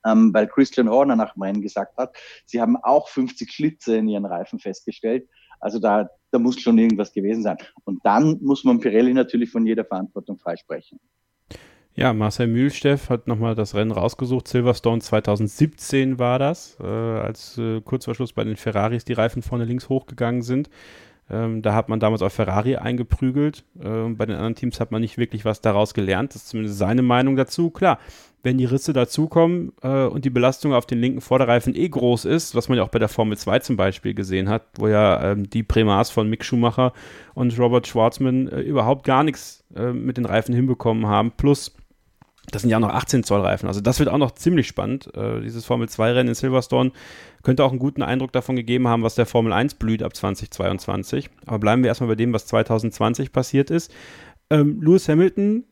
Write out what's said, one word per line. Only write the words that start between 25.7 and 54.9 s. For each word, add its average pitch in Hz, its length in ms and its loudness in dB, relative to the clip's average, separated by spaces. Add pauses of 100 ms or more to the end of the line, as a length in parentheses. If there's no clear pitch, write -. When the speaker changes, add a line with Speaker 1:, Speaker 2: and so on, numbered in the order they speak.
Speaker 2:
gelernt. 98 400 -2
Das - 80 -18
ist - 60 -20
zumindest 107 300 -6
seine 107 240 2
Meinung 127 340 2
dazu. 160 340 0
Klar, 175 300 0 (420)
wenn 131 160 2
die 131 60 2
Risse 135 280 0
dazukommen, 165 800 0 (100)
äh, 135 240 0
und 135 180 -4
die 135 60 0
Belastung 127 440 2
auf 120 120 2
den 120 120 -2
linken 127 220 -2
Vorderreifen 123 560 2
eh 180 120 0
groß 123 360 0
ist, 160 320 -2
was 117 120 -2
man 131 80 2
ja 107 60 2
auch - 80 -2
bei 117 80 0
der 107 100 2
Formel 107 300 -2
zwei 107 220 0
zum 123 160 -2
Beispiel 98 380 -2
gesehen 95 340 -2
hat, 110 180 -2 (120)
wo 107 100 0
ja, 104 420 4
ähm, 101 180 -2
die 117 140 -2
Primas 107 480 2
von 107 180 0
Mick 110 160 -4
Schumacher 120 480 2 (420)
und 123 220 0
Robert 123 300 2
Schwarzman, 131 640 0
äh, 135 140 -6
überhaupt 135 420 0
gar 135 180 4
nichts, - 420 -4 (120)
äh, 123 160 -4
mit 120 240 -4
den - 100 -2
Reifen 110 300 0
hinbekommen 117 500 0
haben. 104 240 2
Plus - 420 0 (800)
das 107 120 -8
sind 120 80 4
ja 110 60 4
auch 117 60 4
noch 104 80 2
achtzehn 123 340 0
Zoll 101 160 2
Reifen. 95 280 0
Also 98 120 -4
das 117 180 0
wird 139 120 2
auch 123 80 0
noch 135 140 0
ziemlich 165 360 0
spannend. 110 480 -8
Äh, 110 240 -6
dieses 113 240 -10
Formel 120 240 -2
zwei 113 240 0
Rennen 123 160 2
in 117 60 0
Silverstone 131 580 0 (500)
könnte 135 220 4
auch 131 60 4
einen 127 80 -4
guten 139 240 -2
Eindruck 131 300 -2
davon 131 220 -2
gegeben 123 320 0
haben, 117 160 2
was 113 120 0
der 117 120 2
Formel 113 260 2
eins 117 220 0
blüht 110 280 -2
ab - 120 -6
zwanzig 101 360 -6
zweiundzwanzig. 95 800 -4 (160)
Aber 113 120 -4
bleiben 107 240 4
wir 127 60 2
erstmal 117 200 -2
bei 110 80 2
dem, 117 180 0
was - 120 -4
zweitausendzwanzig 113 840 0
passiert 139 380 0
ist. 165 220 -2 (580)
Ähm, 147 320 2
Lewis 175 260 4